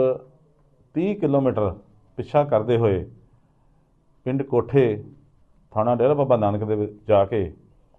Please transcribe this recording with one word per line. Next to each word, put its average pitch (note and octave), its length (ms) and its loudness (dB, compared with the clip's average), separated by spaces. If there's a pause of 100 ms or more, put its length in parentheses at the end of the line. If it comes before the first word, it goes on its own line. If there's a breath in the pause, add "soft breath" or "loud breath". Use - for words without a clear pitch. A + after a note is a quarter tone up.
(920)
ਤੀਹ G3 220 -2
ਕਿਲੋਮੀਟਰ C3 600 0 (420)
ਪਿੱਛਾ D3 260 0
ਕਰਦੇ A#2 340 0
ਹੋਏ G2 340 0 (1120)
ਪਿੰਡ C3+ 200 -4
ਕੋਠੇ, A#2+ 600 0 (680)
ਥਾਣਾ A#2 240 0
ਡੇਰਾ B2 180 2
ਬਾਬਾ C3+ 240 2
ਨਾਨਕ G#2 260 0
ਦੇ G#2+ 120 -2
ਵਿੱਚ G#2 320 -4
ਜਾ G2+ 180 4
ਕੇ G2 280 -4 (460)